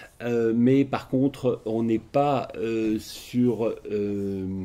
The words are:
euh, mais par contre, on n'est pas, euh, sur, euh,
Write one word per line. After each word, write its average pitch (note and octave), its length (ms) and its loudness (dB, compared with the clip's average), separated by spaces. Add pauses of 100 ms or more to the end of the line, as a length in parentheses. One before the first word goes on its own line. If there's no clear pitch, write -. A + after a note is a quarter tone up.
(220)
euh, A#2 340 2
mais C3 300 6
par B2 240 -6
contre, C3 560 0
on A2 160 -2
n'est A2+ 160 2
pas, C#3+ 600 0
euh, A2 420 0
sur, A#2 760 0 (180)
euh, G2 540 -2 (180)